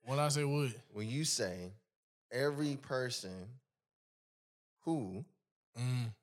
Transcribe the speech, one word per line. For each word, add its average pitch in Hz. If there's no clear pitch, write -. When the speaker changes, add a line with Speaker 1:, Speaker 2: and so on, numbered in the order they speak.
Speaker 1:
When 131
I 147
say 147
what? 143
Speaker 2:
When 107
you 143
say 92
every 143
person 127
who 123
Speaker 1:
Mm. 123